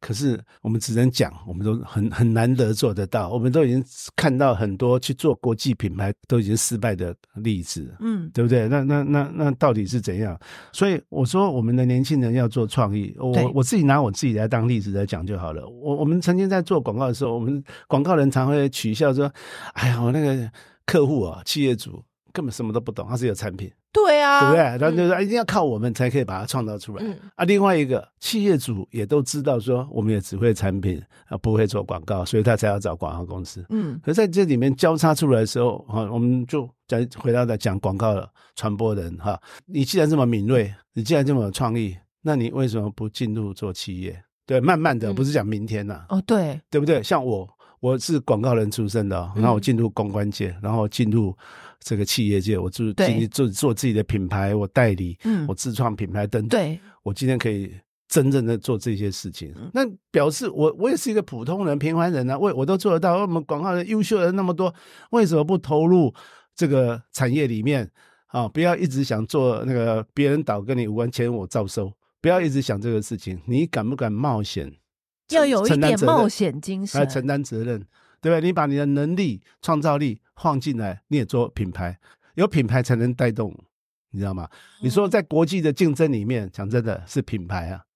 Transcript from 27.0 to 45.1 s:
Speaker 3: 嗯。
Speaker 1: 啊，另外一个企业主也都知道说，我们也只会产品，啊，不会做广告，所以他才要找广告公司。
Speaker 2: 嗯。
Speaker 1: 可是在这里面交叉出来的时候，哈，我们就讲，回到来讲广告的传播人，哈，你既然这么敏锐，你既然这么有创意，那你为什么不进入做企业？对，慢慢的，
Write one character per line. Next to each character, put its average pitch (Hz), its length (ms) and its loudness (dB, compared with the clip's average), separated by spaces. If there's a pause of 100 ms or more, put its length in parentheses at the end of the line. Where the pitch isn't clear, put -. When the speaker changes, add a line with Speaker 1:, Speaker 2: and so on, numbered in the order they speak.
Speaker 3:
嗯。 202 140 -6 (160)
Speaker 1:
啊， - 100 -2
另 196 180 4
外 190 140 4
一 147 100 2
个 127 200 -2 (140)
企 208 240 -2
业 196 120 4
主 113 340 -4
也 110 160 -4
都 143 160 2
知 143 200 -4
道 131 160 2
说， 127 320 -2
我 113 120 -4
们 107 100 2
也 104 80 2
只 92 160 -8
会 113 160 2
产 95 280 0
品， 90 220 -2 (240)
啊， - 120 -8
不 110 160 0
会 107 120 4
做 101 160 -2
广 92 200 -8
告， 95 220 -4
所 110 140 0
以 107 40 4
他 110 140 4
才 107 120 0
要 101 100 0
找 98 160 -4
广 80 220 -6
告 87 80 -6
公 90 200 -10
司。 87 260 -14
Speaker 2:
嗯。 170 320 -4
Speaker 1:
可 - 80 -4
是 160 40 2
在 214 120 4
这 185 180 2
里 147 120 2
面 135 200 2
交 165 200 4
叉 156 180 4
出 151 140 0
来 120 120 6
的 110 60 2
时 123 120 -4
候， 120 200 0 (100)
哈， 110 140 -2 (100)
我 117 60 -2
们 123 280 2
就 127 220 -4 (180)
讲， 120 180 0 (120)
回 123 160 -2
到 123 120 2
来 117 120 0
讲 98 240 -2
广 98 160 -2
告 107 180 2
的 95 140 -4 (260)
传 107 220 -4
播 107 180 0
人， 90 220 -6
哈， 95 240 -4 (260)
你 143 180 0
既 185 140 -2
然 151 100 4
这 160 80 4
么 135 100 4
敏 110 200 2
锐， 113 260 2 (200)
你 113 100 -4
既 120 120 0
然 143 100 4
这 139 100 2
么 123 80 2
有 101 80 -2
创 117 280 -2
意， 101 180 -4 (260)
那 156 140 0
你 117 140 0
为 131 180 0
什 110 120 -2
么 104 100 -4
不 107 180 -8
进 107 260 -4
入 104 200 -6
做 98 180 -6
企 92 280 -10
业？ 90 220 -10 (220)
对， 131 160 2
慢 165 180 4
慢 156 200 2
的， 107 140 -2